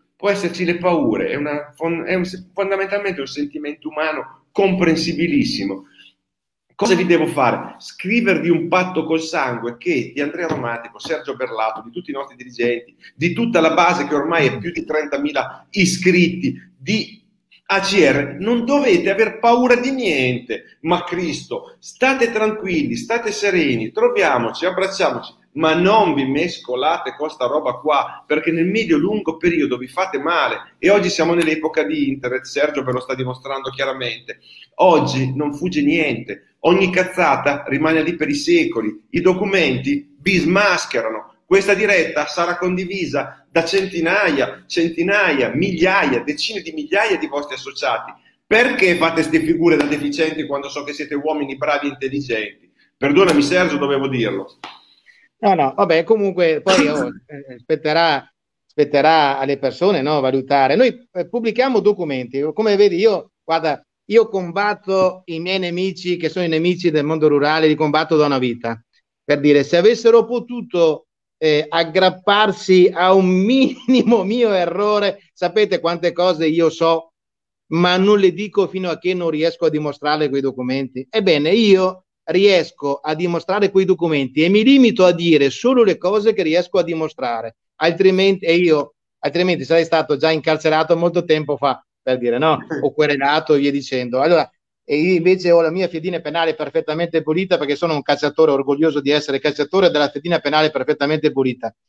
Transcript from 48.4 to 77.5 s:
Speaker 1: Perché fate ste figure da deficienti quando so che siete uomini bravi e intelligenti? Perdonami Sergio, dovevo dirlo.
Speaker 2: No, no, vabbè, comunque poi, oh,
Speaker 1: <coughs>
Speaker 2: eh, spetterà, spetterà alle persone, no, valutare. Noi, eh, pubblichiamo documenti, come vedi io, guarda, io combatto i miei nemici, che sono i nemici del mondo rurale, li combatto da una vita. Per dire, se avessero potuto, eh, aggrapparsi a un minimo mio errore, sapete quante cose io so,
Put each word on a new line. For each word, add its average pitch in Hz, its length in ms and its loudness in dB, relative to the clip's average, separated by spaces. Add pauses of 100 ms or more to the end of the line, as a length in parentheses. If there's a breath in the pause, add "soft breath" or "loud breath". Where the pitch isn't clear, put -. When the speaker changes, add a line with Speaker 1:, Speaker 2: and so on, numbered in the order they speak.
Speaker 1:
Perché 202 500 2
fate 160 280 0
ste 156 160 0
figure 160 380 2
da 143 80 2
deficienti 147 600 -2
quando 139 220 -6
so 139 160 -8
che 143 100 -10
siete 147 220 -10
uomini 143 400 -4
bravi 143 320 -2
e 139 40 -6
intelligenti? 131 800 -8 (260)
Perdonami 147 440 4
Sergio, 175 360 2
dovevo 139 300 -2
dirlo. 110 520 -4 (800 soft breath)
Speaker 2:
No, 202 140 4
no, 180 220 0
vabbè, 170 280 2
comunque 180 580 2
poi, 185 260 2
oh, 143 200 -2
Speaker 1:
<coughs> - 200 -14
Speaker 2:
eh, 139 320 -18
spetterà, 156 680 -2 (360)
spetterà 147 720 2
alle 135 200 -2
persone, 143 440 0
no, 147 180 0
valutare. 135 560 2
Noi, 247 380 2
eh, 180 160 -6
pubblichiamo 233 500 0
documenti, 143 640 -2 (120)
come 214 220 0
vedi 196 220 4
io, 196 340 0 (120)
guarda, 160 380 -2 (280)
io 220 200 4
combatto 190 960 -2
i 165 140 -8
miei 185 200 -2
nemici, 180 580 -4
che 160 120 -2
sono 185 160 -4
i - 40 -2
nemici 175 420 0
del 156 120 2
mondo 156 240 0
rurale, 151 400 2
li 151 80 4
combatto 156 400 0
da 151 100 4
una 143 120 0
vita. 117 440 -4 (420)
Per 147 160 0
dire, 143 240 4
se 170 140 0
avessero 226 480 6
potuto, 233 800 -2 (300)
eh, 151 300 2
aggrapparsi 185 1200 2
a 185 220 4
un 190 140 4
minimo 226 960 2
mio 220 300 0
errore, 196 800 -2
sapete 185 460 0
quante 170 340 -2
cose 170 340 0
io 165 220 2
so, 165 420 0 (640)